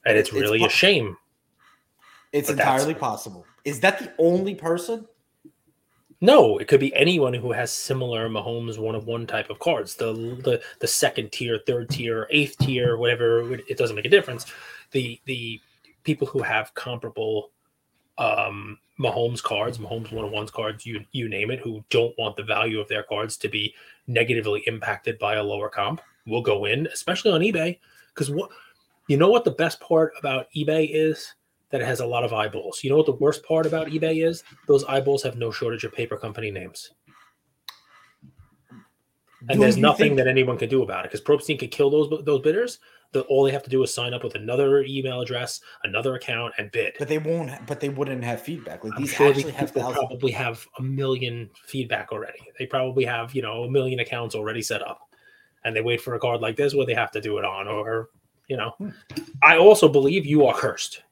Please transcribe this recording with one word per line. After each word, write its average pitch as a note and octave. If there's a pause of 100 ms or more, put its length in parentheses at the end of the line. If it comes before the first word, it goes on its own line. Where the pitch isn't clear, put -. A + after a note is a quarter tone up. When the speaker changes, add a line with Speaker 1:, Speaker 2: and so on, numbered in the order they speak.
Speaker 1:
And G#2+
it's G#2
Speaker 2:
It's G#2
Speaker 1:
really G#2
Speaker 2:
po-, A2+
Speaker 1:
a G#2
shame. C#3 (1120)
Speaker 2:
it's D3
Speaker 1:
But D3
that's C3+ (100)
Speaker 2:
entirely D3+
possible. G#2 (200)
Is C#3+
that G3
the -
only F3+
person? F3 (1120)
Speaker 1:
No, E3+
it -
could C3+
be C3+
anyone D3
who A#2+
has A#2+
similar A#2+
Mahomes A2+
one-of-one A2+
type A2
of G#2
cards. A#2+
The, A2+
the, B2 (180)
the A2+
second -
tier, A#2
third A#2+
tier, A2+
eighth D3
tier, B2
whatever, A#2
it, -
it -
doesn't A2+
make G#2
a C3
difference. D3 (460)
The, B2
the A#2 (440)
people D3
who B2+
have G#2+
comparable, A2+ (680)
um, G#2 (180)
Mahomes A#2+
cards, A2+
Mahomes A2
one-of-ones G#2+
cards, A2
you, G#2+
you A#2+
name G#2
it, C3
who A2
don't A#2
want G#2+
the G#2
value G#2+
of G#2
their G#2+
cards G#2+
to A#2
be G#2+ (320)
negatively A2+
impacted A2+
by G#2
a G#2+
lower G#2
comp G#2+ (260)
will A2+
go G#2
in, B2
especially -
on E3
eBay. F3 (360)
'Cause C#3
what, E3+ (600)
you C#3
know F3
what A#3
the D#3
best D#3+
part D#3+
about C3+
eBay D3+
is? D#3 (360)
That B2+
it A2+
has B2
a B2
lot A#2+
of A2+
eyeballs. G#2+
You C3
know C#3+
what D#3
the C#3
worst C#3+
part D#3+
about D#3+
eBay D#3+
is? E3 (240)
Those C#3
eyeballs C3+
have B2
no A#2
shortage A2+
of A2
paper A2+
company A2
names. F#2 (2500)
And -
Speaker 2:
Do G#3
Speaker 1:
there's G#3
Speaker 2:
you C3
Speaker 1:
nothing D3
Speaker 2:
think C#3
Speaker 1:
that B2+
anyone B2+
can A#2
do C3
about F#2+
it, -
'cause G#2+
Probstein C#3+
could A#2
kill C#3
those, D3+
those C#3
bidders. G3+ (320)
The, C3
all C#3
they C3+
have C3+
to A#2+
do C3
is -
sign A#2+
up A#2+
with C3
another C3+
email C3
address, B2 (240)
another A#2
account, A#2+
and G#2
bid. -
Speaker 2:
But C#3+
they D#3
won't, D#3
but C#3+
they C#3+
wouldn't C3+
have A#2
feedback. -
Like, G#2+
Speaker 1:
I'm C3+
Speaker 2:
these C#3
Speaker 1:
sure C#3+
these C3+
Speaker 2:
actually D3+
have -
Speaker 1:
people C3+
Speaker 2:
thousands. B2+
Speaker 1:
probably B2+
have A#2 (100)
a C3
million B2+ (160)
feedback A#2
already. G#2+ (180)
They -
probably B2+
have, A#2+
you B2+
know, A2+
a B2+
million C3
accounts A#2
already A2
set G#2+
up. - (640)
And A2+
they A2+
wait A#2+
for B2
a A2
card A#2
like A2+
this C#3+
where C3+
they A#2+
have A2+
to G#2+
do G#2
it G2
on, G2
or, A2 (380)
you C3+
know. A2
Speaker 2:
Hmm. G3+ (540)
Speaker 1:
I E3
also G3+
believe C#3+
you D3
are A#2
cursed. - (100)